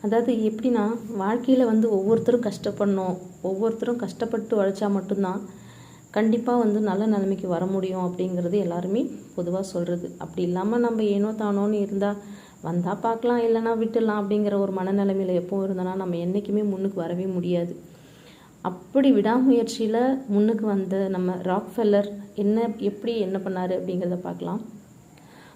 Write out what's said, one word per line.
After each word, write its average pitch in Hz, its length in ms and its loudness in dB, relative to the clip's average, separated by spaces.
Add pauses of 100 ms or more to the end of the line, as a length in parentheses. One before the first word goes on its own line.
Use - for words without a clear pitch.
அதாவது 233 320 2
எப்படின்னா, 220 600 2 (220)
வாழ்க்கையில 240 460 2
வந்து 220 260 4
ஒவ்வொருத்தரும் 226 520 2
கஷ்டப்படணும், 196 720 -2 (260)
ஒவ்வொருத்தரும் 220 540 -2
கஷ்டப்பட்டு 220 680 -2
உழைச்சா 196 280 0
மட்டும்தான் 196 500 -2 (720)
கண்டிப்பா 233 460 2
வந்து 214 240 2
நல்ல 208 260 0
நிலைமைக்கு 190 420 0
வர 175 180 0
முடியும் 185 340 -2
அப்படிங்கிறது 180 500 -2
எல்லாருமே 180 600 -2 (260)
பொதுவா 175 240 -2
சொல்றது. 175 580 -4
அப்படி 160 240 -6
இல்லாம 185 360 0
நம்ம 233 240 2
ஏனோ 202 280 2
தானோன்னு 208 420 0
இருந்தா, 202 440 0 (460)
வந்தா 175 320 -2
பார்க்கலாம், 233 460 0
இல்லைன்னா 226 440 2
விட்டுடலாம் 220 400 0
அப்படிங்கிற 202 340 2
ஒரு 196 140 0
மனநிலைமையில 190 680 0
எப்பவும் 190 280 -2
இருந்தோன்னா, 185 260 -2
நம்ம 185 200 -4
என்னைக்குமே 202 480 0
முன்னுக்கு 196 360 -2
வரவே 175 260 -4
முடியாது. 175 500 -2 (840)
அப்படி 262 520 2
விடாமுயற்சியில 233 1120 2
முன்னுக்கு 208 400 2
வந்த 190 420 0
நம்ம 185 260 0
ராக்ஃபெல்லர் 202 720 2 (260)
என்ன, 214 420 2
எப்படி 220 420 -2
என்ன 190 200 0
பண்ணாரு 185 320 -2
அப்படிங்கிறத 180 460 -2
பார்க்கலாம். 175 440 -6 (960)